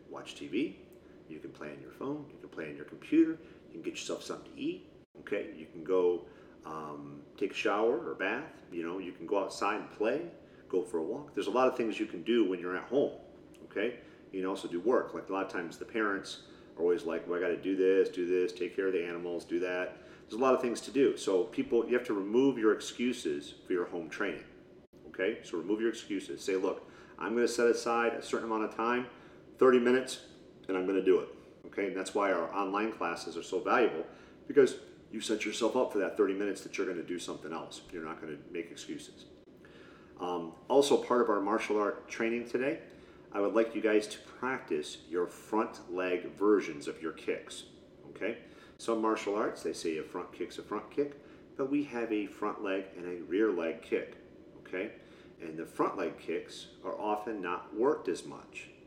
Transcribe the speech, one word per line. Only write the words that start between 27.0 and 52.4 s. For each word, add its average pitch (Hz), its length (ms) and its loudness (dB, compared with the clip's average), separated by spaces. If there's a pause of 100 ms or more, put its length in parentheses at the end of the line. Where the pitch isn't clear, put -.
I'm 95 180 -2
gonna 120 120 6
set 120 200 4
aside 117 480 2
a - 60 -6
certain 113 260 -4
amount 110 180 0
of 104 100 -6
time, 123 320 0 (500)
thirty 127 220 10
minutes, 123 460 4 (420)
and 95 80 0
I'm 90 100 2
gonna 95 160 4
do 90 180 8
it," - 100 -4 (380)
okay? 98 200 -2
And 90 80 -4
that's 95 180 -4
why 101 200 4
our 82 200 0
online 101 380 0
classes 85 460 -4
are 82 60 -6
so 90 180 -2
valuable, 107 440 4 (400)
because 135 300 8 (340)
you 110 120 -8
set 107 240 0
yourself 110 320 0
up - 160 2
for 104 60 2
that 90 180 -2
thirty 98 160 6
minutes 98 300 -2
that - 140 -10
you're 95 80 0
gonna 87 160 -4
do 82 160 -6
something 80 360 -8
else. - 280 -8 (120)
You're 82 100 -8
not 78 160 -8
gonna 76 180 -10 (140)
make 85 200 -6
excuses. - 520 -12 (960)
Um, 87 320 -4 (160)
also, 139 300 8
part 123 240 4
of 110 80 2
our 104 100 4
martial 104 400 2
art 101 300 -2
training 117 400 -2
today, 131 320 -2 (480)
I 104 120 -2
would 98 120 2
like 113 220 4
you 104 60 -4
guys 107 260 4
to - 120 -12
practice - 800 -4 (100)
your 76 180 0
front - 640 -4
leg 90 380 -2
versions 90 560 4
of - 140 -8
your 80 100 -4
kicks, - 540 -6 (440)
okay? 107 280 -6 (400)
Some 110 240 0
martial 107 340 2
arts, 120 280 -2
they 78 100 -2
say 78 240 -2
a 76 60 -4
front 87 280 -8
kick's - 260 -8
a 82 60 -10
front 104 260 -6
kick, 143 320 -2 (360)
but 135 120 -2
we 143 140 2
have 117 280 -4
a 104 140 0
front 107 380 -4